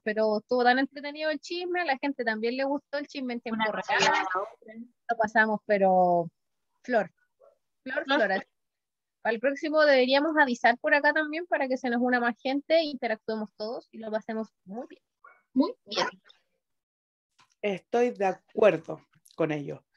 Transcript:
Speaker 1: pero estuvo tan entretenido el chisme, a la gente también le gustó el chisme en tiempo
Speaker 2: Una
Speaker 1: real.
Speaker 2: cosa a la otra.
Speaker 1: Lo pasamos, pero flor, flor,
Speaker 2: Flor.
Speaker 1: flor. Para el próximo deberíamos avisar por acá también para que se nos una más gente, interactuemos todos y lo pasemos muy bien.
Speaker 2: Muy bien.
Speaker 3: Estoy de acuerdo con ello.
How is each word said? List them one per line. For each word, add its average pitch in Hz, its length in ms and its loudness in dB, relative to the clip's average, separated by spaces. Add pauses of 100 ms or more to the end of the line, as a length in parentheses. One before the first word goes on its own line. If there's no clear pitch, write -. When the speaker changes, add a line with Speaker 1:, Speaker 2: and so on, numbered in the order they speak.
Speaker 1:
pero 214 340 0
estuvo 247 240 -2
tan 247 160 4
entretenido 285 500 -4
el 302 120 -4
chisme, 349 400 -6
a 349 40 -4
la 269 140 -2
gente 277 260 -6
también 226 320 -2
le 269 60 -4
gustó 285 360 -4
el 285 100 -10
chisme 254 260 -8
en 240 60 -8
tiempo 226 220 -6
Speaker 2:
Una 214 100 0
Speaker 1:
real. 190 100 -6
Speaker 2:
cosa 208 140 -2 (160)
a - 20 0
la - 80 0
otra. 196 520 -8 (340)
Speaker 1:
Lo 233 100 -2
pasamos, 220 480 2
pero 185 640 4 (540)
flor, 214 260 0 (720)
flor, 262 220 -6
Speaker 2:
Flor. 269 220 2
Speaker 1:
flor. 190 200 -2 (760)
Para 220 120 0
el 220 60 -6
próximo 294 440 0
deberíamos 277 540 4
avisar 247 400 4
por 302 160 0
acá 294 180 4
también 311 340 -4
para 285 200 -2
que 254 100 -2
se 254 140 -4
nos 240 100 0
una 247 200 0
más 240 200 -2
gente, 285 420 0
interactuemos 220 720 -6
todos 233 340 -10
y 226 80 -18
lo 220 140 -12
pasemos 220 360 -6 (160)
muy 220 220 -14
bien. - 160 -20 (500)
Speaker 2:
Muy 330 220 2 (100)
bien. 185 220 -2 (1600)
Speaker 3:
Estoy 233 480 0
de 196 160 -2
acuerdo 175 760 0 (360)
con 156 140 -2
ello. 147 320 -8 (140)